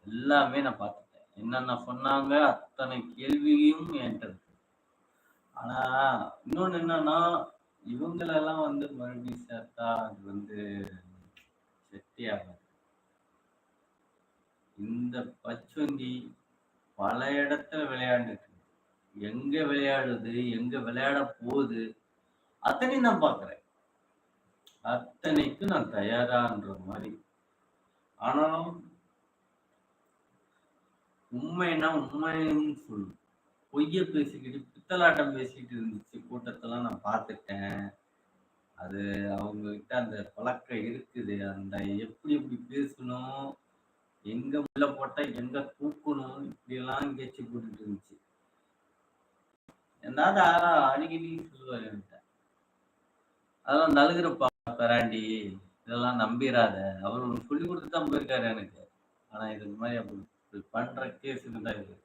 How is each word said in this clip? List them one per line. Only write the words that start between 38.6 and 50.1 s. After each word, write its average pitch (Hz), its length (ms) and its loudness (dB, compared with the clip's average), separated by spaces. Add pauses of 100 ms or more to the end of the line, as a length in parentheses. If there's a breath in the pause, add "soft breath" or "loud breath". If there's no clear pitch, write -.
அது 98 280 -8 (400)
அவங்ககிட்ட 104 520 -8
அந்த 107 420 -4
பழக்கம் 123 420 -6
இருக்குது. 101 760 -6
அந்த 98 240 -8
எப்படி 110 580 -4
எப்படி 123 340 -6
பேசணும், 135 840 -6 (720)
எங்க 135 400 -4 (100)
உள்ள 143 180 2
போட்டா 139 320 -4
எங்க 131 560 -6
தூக்கணும், 143 640 -6
இப்படியெல்லாம் 127 580 -6
எங்கேயாச்சும் 131 460 -6
போட்டுட்டு 110 320 -10
இருந்துச்சு. 104 400 -10 (1800)
என்னால 180 420 6 (420)